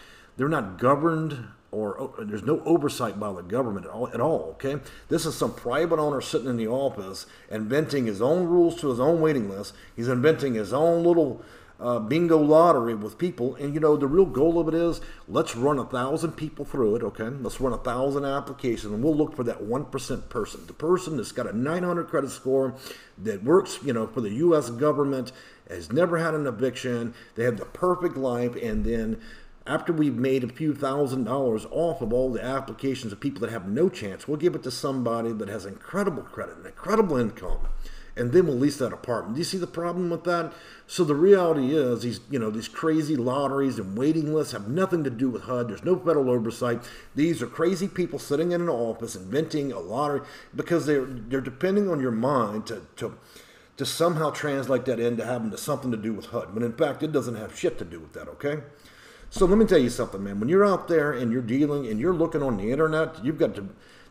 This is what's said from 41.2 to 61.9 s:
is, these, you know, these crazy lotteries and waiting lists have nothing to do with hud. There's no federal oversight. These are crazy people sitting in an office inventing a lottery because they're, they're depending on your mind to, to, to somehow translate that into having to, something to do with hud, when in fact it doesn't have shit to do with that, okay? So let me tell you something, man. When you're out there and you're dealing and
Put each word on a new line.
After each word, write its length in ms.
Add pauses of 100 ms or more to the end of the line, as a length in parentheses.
is, 260
these, 280
you 100
know, 100
these 180
crazy 480
lotteries 640
and 180
waiting 380
lists 180
have 160
nothing 360
to 80
do 180
with 140
hud. 260
There's 160
no 100
federal 360
oversight. 500 (340)
These 280
are 40
crazy 400
people 300
sitting 340
in 100
an 80
office 460
inventing 560
a 80
lottery 420 (340)
because 320
they're, 180
they're 340
depending 480
on 140
your 100
mind 560
to, 140 (160)
to, 180 (640)
to 80
somehow 460
translate 540
that 140
into 240
having 280
to, 60
something 340
to 60
do 160
with 120
hud, 280
when 100
in 100
fact 300
it 80
doesn't 240
have 220
shit 200
to 80
do 140
with 140
that, 140
okay? 300 (720)
So 160
let 120
me 80
tell 120
you 120
something, 320
man. 200
When 80
you're 160
out 240
there 240
and 180
you're 100
dealing 460
and 140